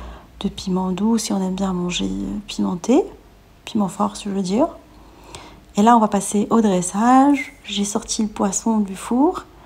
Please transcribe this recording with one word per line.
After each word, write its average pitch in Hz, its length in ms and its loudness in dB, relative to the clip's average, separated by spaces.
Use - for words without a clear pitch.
de 196 100 -4
piment 185 400 -2
doux 214 300 0
si - 120 -4
on 196 80 -2
aime 185 140 -2
bien 190 200 -2
manger, 180 320 -2
euh, 196 420 -6
pimenté, 208 560 0
piment 208 220 -2
fort 202 300 -4
si - 60 -14
je 208 80 -8
veux 196 100 -2
dire. 208 260 0
Et 202 80 4
là, 233 120 8
on 233 40 6
va 214 80 4
passer 202 420 -2
au 226 100 4
dressage. 233 920 4
J'ai 202 180 -4
sorti - 400 -4
le 214 60 -2
poisson 214 500 -2
du 196 160 -2
four. 277 500 0